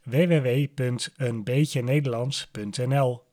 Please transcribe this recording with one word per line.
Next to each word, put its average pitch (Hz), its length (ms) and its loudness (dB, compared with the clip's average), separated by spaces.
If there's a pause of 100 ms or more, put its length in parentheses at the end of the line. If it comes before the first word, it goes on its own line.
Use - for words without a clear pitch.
W 120 120 -10
W 165 280 4
W 127 320 0
punt 123 420 -2
een 117 280 -4
beetje 135 380 0
nederlands 131 640 -2
punt - 300 -8
N 131 220 0
L. 127 240 0 (100)